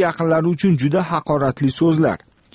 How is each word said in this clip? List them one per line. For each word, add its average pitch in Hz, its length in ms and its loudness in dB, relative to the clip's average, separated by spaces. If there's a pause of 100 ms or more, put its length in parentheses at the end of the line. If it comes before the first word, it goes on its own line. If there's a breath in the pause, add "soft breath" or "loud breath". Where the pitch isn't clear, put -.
yaqinlari 165 480 0
uchun 180 280 2
juda 147 200 0 (100)
haqoratli 143 600 -2 (100)
so'zlar. 156 360 2 (380)